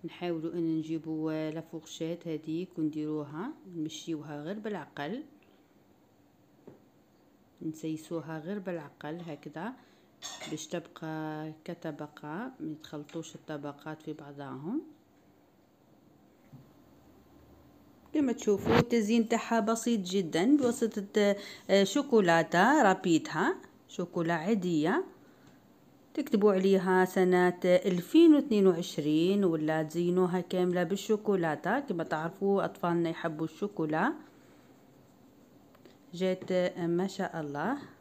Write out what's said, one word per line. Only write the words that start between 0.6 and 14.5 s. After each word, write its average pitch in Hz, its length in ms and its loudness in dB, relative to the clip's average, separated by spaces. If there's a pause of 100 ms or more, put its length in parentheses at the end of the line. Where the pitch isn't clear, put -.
نجيبوا، 156 560 -4
آه، 156 160 -4
لا 160 120 -8
فورشيت 165 640 -10
هذيك 160 500 -6
ونديروها 151 760 -4 (240)
نمشيوها 151 640 -8
غير 190 180 -8
بالعقل، 202 640 -8 (2500)
نسيسوها 160 800 -10
غير 190 200 -8
بالعقل 165 680 -10
هكذا 160 460 -12 (760)
باش 151 160 -10
تبقى 156 840 -8 (120)
كطبقة، 160 960 -10
ما 156 120 -8
يتخلطوش 151 640 -12
الطبقات 151 640 -12
في 156 120 -12
بعضهم. 143 680 -10 (3250)